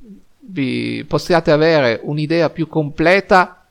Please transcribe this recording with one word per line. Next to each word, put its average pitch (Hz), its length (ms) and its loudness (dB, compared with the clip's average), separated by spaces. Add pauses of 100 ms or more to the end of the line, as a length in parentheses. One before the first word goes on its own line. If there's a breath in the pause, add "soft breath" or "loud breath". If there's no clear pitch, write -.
(380)
vi 123 680 -6
possiate 165 440 0
avere 151 540 2
un'idea 151 460 -2
più 160 180 -6
completa 175 1040 0